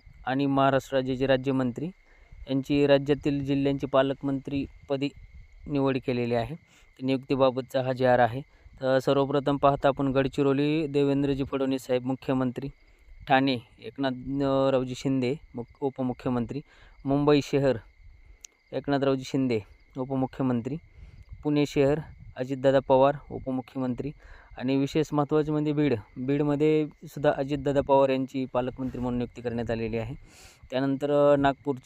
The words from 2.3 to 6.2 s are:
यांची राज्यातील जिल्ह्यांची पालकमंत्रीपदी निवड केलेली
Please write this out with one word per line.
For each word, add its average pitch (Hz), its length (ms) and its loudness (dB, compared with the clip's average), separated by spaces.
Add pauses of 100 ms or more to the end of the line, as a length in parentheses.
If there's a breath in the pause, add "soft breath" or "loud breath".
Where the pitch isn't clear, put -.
यांची 139 380 2
राज्यातील 143 580 2
जिल्ह्यांची 139 400 0
पालकमंत्रीपदी 139 1200 -2 (580)
निवड 135 300 0 (100)
केलेली 120 280 0